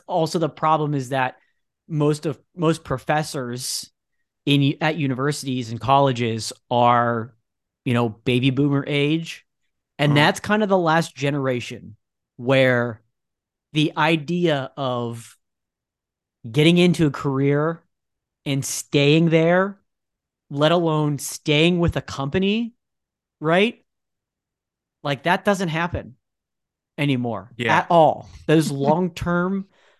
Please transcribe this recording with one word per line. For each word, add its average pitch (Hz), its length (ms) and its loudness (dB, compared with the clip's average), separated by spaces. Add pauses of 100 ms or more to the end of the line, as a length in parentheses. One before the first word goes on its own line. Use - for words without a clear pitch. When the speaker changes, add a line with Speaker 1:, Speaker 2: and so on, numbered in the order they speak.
Speaker 1:
also 170 320 -2
the 160 120 -2
problem 151 440 0
is 131 160 -4
that 131 260 -2 (520)
most 151 380 0
of, 143 120 -6 (160)
most 160 300 -2
professors 131 1080 -6 (560)
in, 143 340 2
at 160 160 -2
universities 135 720 -4
and 117 80 -8
colleges 120 720 0 (200)
are, 120 640 2 (500)
you 127 80 -2
know, 120 160 2
baby 127 420 0
boomer 139 360 0
age. 147 580 -4 (540)
And 147 140 2
Speaker 2:
Mm-hmm. 143 40 2
Speaker 1:
that's 160 240 4
kind 214 220 0
of 196 80 0
the 190 80 4
last 165 360 0
generation 127 840 -6 (420)
where 123 640 0 (720)
the 156 240 0
idea 160 800 0
of 120 580 -6 (1120)
getting 160 280 4
into 175 280 4
a 143 40 0
career 143 760 -2 (600)
and 139 180 -4
staying 151 640 2
there, 175 500 2 (720)
let 151 240 2
alone 151 460 0
staying 165 600 2
with 170 180 0
a 139 60 -4
company, 196 720 -2 (680)
right? 185 440 0 (1160)
Like, 143 220 -4
that 190 200 0
doesn't 196 240 0
happen 160 480 -6 (840)
anymore 123 580 -2
Speaker 2:
Yeah. 120 220 0
Speaker 1:
at 180 120 -2
all. 160 380 2 (180)
Those 151 240 2
Speaker 2:
<laughs> 139 160 -4
Speaker 1:
long-term, 175 800 -2 (340)